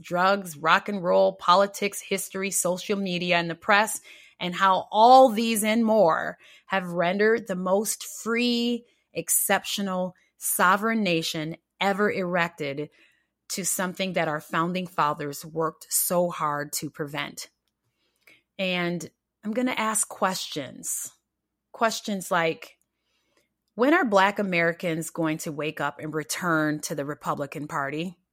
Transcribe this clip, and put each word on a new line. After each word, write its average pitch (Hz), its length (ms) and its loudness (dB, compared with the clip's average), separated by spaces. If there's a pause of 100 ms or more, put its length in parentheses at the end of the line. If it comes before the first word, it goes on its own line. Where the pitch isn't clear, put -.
drugs, 180 560 0
rock 165 320 2
and 202 140 -4
roll, 190 320 4
politics, 202 640 2
history, 190 500 -6
social 180 480 -2
media, 175 380 0
and 170 120 0
the 165 60 -6
press, 208 460 2 (400)
and 175 140 -6
how 190 360 2
all 247 400 10
these 226 340 0
and 220 200 2
more 175 520 4 (300)
have 190 220 -2
rendered 202 580 2
the 185 100 -4
most 190 480 0 (180)
free, 233 640 0 (300)
exceptional, 185 1000 -2 (220)
sovereign 208 640 2
nation 165 540 -2 (240)
ever 196 300 2
erected 170 800 -4 (580)
to 190 160 -8
something 185 500 -4
that 165 140 0
our 151 120 -4
founding 180 460 -2
fathers 147 580 -2
worked 160 440 -6
so 175 400 0
hard 151 440 -4
to - 180 -6
prevent. 147 580 -8 (1080)
And 175 500 -2 (360)
I'm 214 80 -4
gonna 254 240 -2
ask 220 320 -2
questions. - 1040 -6 (600)
Questions 214 580 -4
like, 165 480 -2 (1000)
when 269 180 4
are 359 100 4
Black 202 340 4
Americans 170 720 0
going 156 280 -2
to 160 140 -8
wake 151 280 -6
up 151 200 -4
and 156 120 -8
return 156 680 -2
to - 140 -8
the 147 100 -6
Republican 143 640 -6
Party? 156 480 -6 (160)